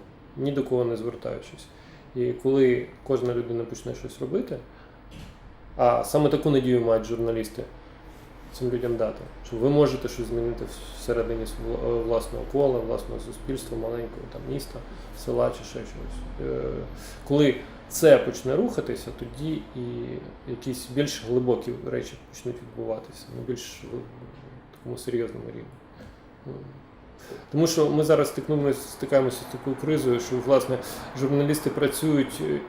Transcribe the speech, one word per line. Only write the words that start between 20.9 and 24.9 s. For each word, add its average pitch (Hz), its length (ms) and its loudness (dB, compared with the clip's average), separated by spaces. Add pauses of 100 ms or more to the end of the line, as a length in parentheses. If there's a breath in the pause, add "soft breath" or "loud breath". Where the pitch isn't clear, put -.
більш 139 340 0
глибокі 123 440 2 (180)
речі - 240 -6 (160)
почнуть - 320 -10
відбуватися, 113 640 -8 (100)
на 120 100 -10
більш - 360 -8 (960)
такому 123 200 -10